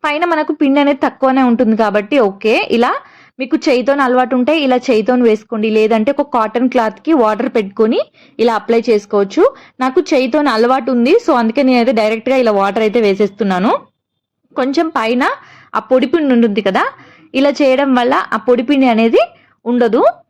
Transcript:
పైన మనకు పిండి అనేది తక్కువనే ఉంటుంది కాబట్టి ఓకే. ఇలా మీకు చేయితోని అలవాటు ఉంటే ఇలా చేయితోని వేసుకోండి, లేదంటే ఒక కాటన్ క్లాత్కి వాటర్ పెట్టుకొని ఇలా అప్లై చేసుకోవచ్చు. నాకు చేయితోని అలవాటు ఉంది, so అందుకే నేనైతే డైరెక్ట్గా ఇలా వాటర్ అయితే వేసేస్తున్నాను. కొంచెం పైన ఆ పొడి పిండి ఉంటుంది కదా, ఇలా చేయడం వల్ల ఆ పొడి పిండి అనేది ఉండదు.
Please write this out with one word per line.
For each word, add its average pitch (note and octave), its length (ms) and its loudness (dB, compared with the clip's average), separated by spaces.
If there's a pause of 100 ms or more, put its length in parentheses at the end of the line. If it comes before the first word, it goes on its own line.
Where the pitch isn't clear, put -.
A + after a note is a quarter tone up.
పైన D4+ 280 -4
మనకు D#4 280 -4
పిండి C#4 220 2
అనేది C#4+ 220 0
తక్కువనే C4 460 0
ఉంటుంది A3+ 320 0
కాబట్టి G#3 340 -2 (100)
ఓకే. G#3 280 -2 (220)
ఇలా A#3+ 140 0 (500)
మీకు C4+ 160 -4 (100)
చేయితోని C4+ 400 0
అలవాటు B3 320 0
ఉంటే B3+ 160 0 (100)
ఇలా B3+ 220 0
చేయితోని B3 420 0
వేసుకోండి, A3 480 -2
లేదంటే A3 380 0
ఒక C#4+ 100 -2 (100)
కాటన్ A#3 380 -2
క్లాత్కి A#3 480 -2
వాటర్ G#3+ 340 0
పెట్టుకొని A3 460 -2 (420)
ఇలా A#3 180 0
అప్లై A#3 280 -2
చేసుకోవచ్చు. G3+ 540 0 (400)
నాకు C4 180 0 (100)
చేయితోని C#4 460 0
అలవాటు A#3+ 400 0
ఉంది, A#3+ 160 2 (140)
so D#4 160 2
అందుకే A3+ 260 0
నేనైతే A#3 320 2
డైరెక్ట్గా A3 420 -2
ఇలా A3 160 2
వాటర్ G3+ 280 0
అయితే G#3+ 200 0
వేసేస్తున్నాను. G3 640 0 (840)
కొంచెం C#4+ 320 -2 (100)
పైన A#3+ 240 -2 (560)
ఆ - 20 -2 (100)
పొడి B3+ 220 2
పిండి C#4+ 240 2
ఉంటుంది A3 300 2
కదా, G3 160 0 (580)
ఇలా C#4+ 200 2
చేయడం C4+ 400 2
వల్ల B3 140 0 (220)
ఆ G#3 120 -4
పొడి B3 220 0
పిండి C4+ 240 2
అనేది A3+ 280 2 (480)
ఉండదు. B3 320 2 (280)